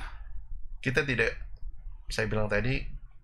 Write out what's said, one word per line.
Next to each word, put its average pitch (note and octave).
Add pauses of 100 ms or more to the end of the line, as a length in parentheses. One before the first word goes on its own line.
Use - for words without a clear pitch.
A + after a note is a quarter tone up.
(800)
kita C3
tidak, A#2 (720)
saya A2
bilang G#2+
tadi, G#2 (360)